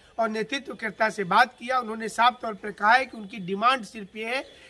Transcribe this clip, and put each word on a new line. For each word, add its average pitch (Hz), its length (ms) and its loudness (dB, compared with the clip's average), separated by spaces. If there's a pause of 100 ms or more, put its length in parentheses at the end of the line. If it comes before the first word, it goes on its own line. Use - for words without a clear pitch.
(180)
और 226 100 0
नेतृत्वकर्ता 220 840 -4
से 202 160 -4
बात 220 320 4
किया। 247 200 -2
उन्होंने 220 320 -6
साफ 240 320 2
तौर 220 120 -6
पर 208 180 -10
कहा 208 200 4
है 262 140 6
कि 247 100 -14
उनकी 208 220 -12
डिमांड 208 460 0
सिर्फ 202 320 -14
ये 220 100 -8
है 254 180 -4 (240)